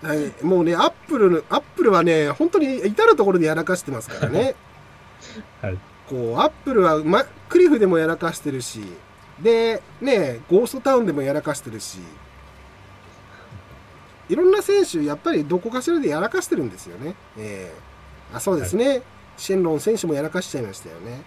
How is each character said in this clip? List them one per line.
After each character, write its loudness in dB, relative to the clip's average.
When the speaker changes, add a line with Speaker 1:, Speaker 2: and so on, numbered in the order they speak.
Speaker 1:
は -4
い。 -4
も 4
う 2
ね、 0
ア 2
ッ 2
プ -2
ル 6
の、 0
ア 0
ッ -16
プ -4
ル 6
は 4
ね、 2
本 0
当 2
に -2
至 2
る 6
と 2
こ 2
ろ 2
で 2
や 0
ら -4
か -2
し -10
て -10
ま -8
す -16
か -6
ら -2
ね。 0
Speaker 2:
<laughs> -20
は -6
い。 -8
Speaker 1:
こ -8
う、 -2
ア 4
ッ 2
プ -4
ル 4
は、 4
ま、 2
ク 4
リ 8
フ 4
で 4
も 2
や 2
ら -2
か -4
し -12
て -6
る -6
し、 -12
で、 2
ね、 0
ゴ 6
ー -2
ス -8
ト -10
タ 4
ウ 4
ン 0
で -2
も -2
や -2
ら -2
か -4
し -14
て -14
る -12
し、 -14
い 0
ろ 0
ん 8
な 4
選 2
手、 -4
や -2
っ -14
ぱ -4
り 2
ど 0
こ -8
か -4
し -2
ら 2
で 0
や -2
ら -2
か -2
し -8
て -2
る -2
ん -4
で -18
す -18
よ -18
ね。 -12
え -12
え。 -20
あ、 -10
そ -2
う 0
で -6
す -4
ね。 2
Speaker 2:
は 2
い。 -4
Speaker 1:
シ -6
ェ 2
ン 2
ロ 0
ン -2
選 0
手 -6
も -2
や -2
ら -4
か -4
し -10
ち -10
ゃ -6
い -6
ま -10
し -18
た -18
よ -18
ね。 -16